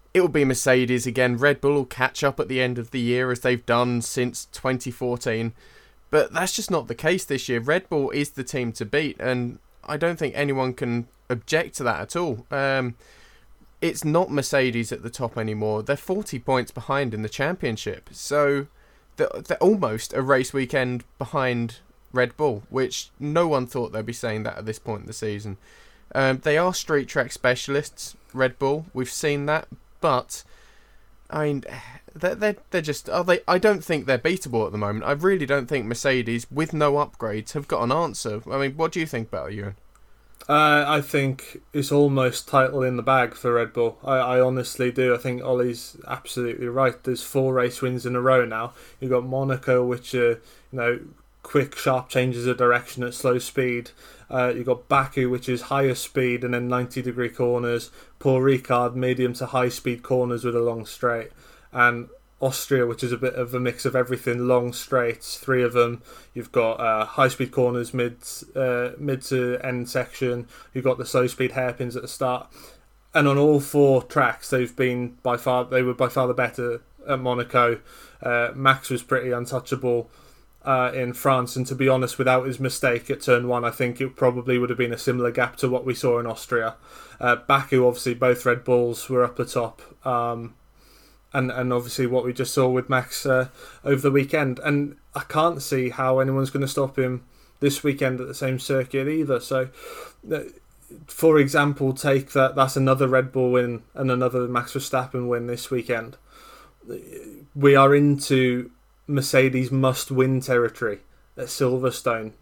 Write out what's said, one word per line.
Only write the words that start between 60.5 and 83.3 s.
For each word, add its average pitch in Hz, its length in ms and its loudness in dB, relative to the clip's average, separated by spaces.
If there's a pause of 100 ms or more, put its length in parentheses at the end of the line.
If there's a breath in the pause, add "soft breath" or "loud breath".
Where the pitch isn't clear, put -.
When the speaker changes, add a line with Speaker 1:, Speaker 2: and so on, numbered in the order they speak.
Speaker 2:
a 117 60 4
long 117 240 -2
straight. 117 440 -2 (420 soft breath)
And 120 380 2 (320)
Austria, 131 440 2
which 117 180 -4
is 120 80 -2
a 120 60 -2
bit 127 160 -2
of 123 200 -4
a 127 60 -2
mix 123 240 -2
of 131 140 0
everything, 123 500 -2
long 123 240 2
straights, - 640 -4
three 127 240 2
of 120 120 2
them. 120 280 2 (320 loud breath)
You've 120 200 -12
got, 113 260 2
uh, 110 240 0
high 131 240 2
speed 131 240 -2
corners, 123 420 0
mid, 120 220 -2 (400)
uh, 123 420 0
mid 135 260 -4
to 123 380 -2
end 123 280 -6
section. 123 580 -4 (260 loud breath)
You've 135 120 -6
got 127 120 4
the 123 80 -8
slow 127 220 2
speed 127 240 -2
hairpins 123 460 -4
at 113 40 -6
the 120 60 -12
start, 123 400 -4 (640 loud breath)
and 147 140 6
on 139 100 4
all 147 220 6
four 139 440 4
tracks, - 460 0
they've 127 240 0
been 123 480 -2
by 123 140 0
far, 123 300 0
they 127 160 2
were 123 120 0
by 127 140 2
far 127 200 0
the 123 60 0
better 120 480 -2 (260)
at 135 120 0
Monaco. 123 600 2 (420 loud breath)
Uh, 120 320 0
Max 135 340 2
was 123 140 -2
pretty 127 280 0
untouchable, 120 800 -2 (540 soft breath)
uh, 127 300 0
in 123 200 -4
France, 127 420 0
and 127 120 -2
to 135 80 -6
be 131 140 2
honest, 127 280 2
without 127 280 2
his 131 140 -6
mistake 123 500 -2
at - 120 -4
turn 123 280 2